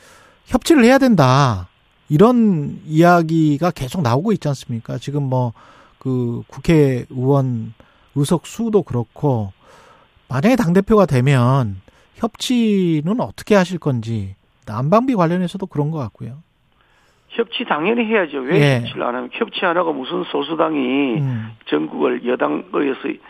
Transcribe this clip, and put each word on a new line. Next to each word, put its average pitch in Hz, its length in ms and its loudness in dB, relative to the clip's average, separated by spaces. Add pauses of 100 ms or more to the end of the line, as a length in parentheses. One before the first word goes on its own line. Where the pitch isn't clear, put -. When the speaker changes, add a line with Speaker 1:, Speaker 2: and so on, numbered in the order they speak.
(460)
Speaker 1:
협치를 262 400 4
해야 262 120 8
된다, 135 720 4 (400)
이런 185 800 2
이야기가 160 840 2
계속 139 300 -6
나오고 143 300 0
있지 165 160 -4
않습니까? 131 500 -6
지금 143 260 -6
뭐 127 280 -2 (540)
그 120 400 -2
국회의원 131 1300 0 (400)
의석 147 320 0
수도 214 380 -2
그렇고, 117 680 -4 (800)
만약에 220 260 2
당대표가 196 520 4
되면 123 720 2 (400)
협치는 202 1000 0
어떻게 156 360 -2
하실 180 240 2
건지, 113 560 -4 (320)
난방비 180 480 0
관련해서도 180 500 -2
그런 147 240 -4
것 160 80 -6
같고요. 123 460 -12 (840)
Speaker 2:
협치 - 380 -6
당연히 214 380 -2
해야죠. 185 320 -2
왜 135 220 -2
Speaker 1:
예. 139 220 2
Speaker 2:
협치를 117 200 -10
안 123 140 -4
하면, 123 180 -8
협치 202 320 -6
안 175 120 0
하고 165 160 0
무슨 143 320 -6
소수당이 143 960 -2
Speaker 1:
음. 113 340 -6 (100)
Speaker 2:
전국을 147 600 -2
여당으로서, 139 840 -4 (200)